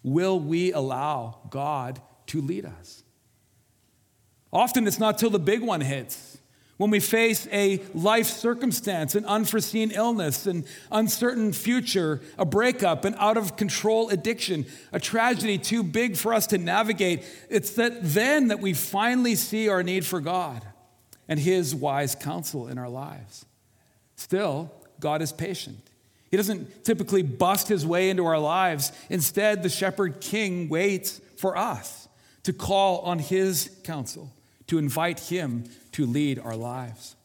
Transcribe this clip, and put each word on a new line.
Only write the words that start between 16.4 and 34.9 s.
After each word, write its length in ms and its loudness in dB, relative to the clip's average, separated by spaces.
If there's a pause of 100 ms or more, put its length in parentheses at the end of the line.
to 100 2
navigate. 680 0 (280)
It's 240 0
that 260 0
then 480 4
that 120 0
we 120 0
finally 640 2
see 340 0
our 140 2
need 240 0
for 140 -2
God 440 -4 (640)
and 100 0
his 360 2
wise 400 -2
counsel 540 -8
in 100 -8
our 100 -8
lives. 560 -14 (720)
Still, 560 -2 (280)
God 200 0
is 120 -4
patient. 580 -10 (400)
He 60 2
doesn't 480 -2
typically 380 2
bust 460 4
his 160 2
way 240 2
into 160 2
our 140 4
lives. 540 2 (180)
Instead, 520 2
the 60 0
shepherd 520 0
king 480 -2
waits 520 0 (160)
for 220 0
us 500 -6 (360)
to 100 -2
call 460 2
on 180 -2
his 520 0 (140)
counsel, 480 -10 (340)
to 120 0
invite 420 0